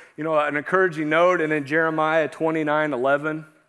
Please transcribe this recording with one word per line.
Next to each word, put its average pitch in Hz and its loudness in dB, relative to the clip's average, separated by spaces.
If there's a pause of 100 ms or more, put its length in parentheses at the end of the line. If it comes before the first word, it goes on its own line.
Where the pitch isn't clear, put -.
(180)
you 151 -10
know, 160 -2
an 147 0
encouraging 156 0
note, 170 4
and 156 0
then 151 -2
Jeremiah 156 0
twenty-nine 151 -2
eleven, 147 -2 (220)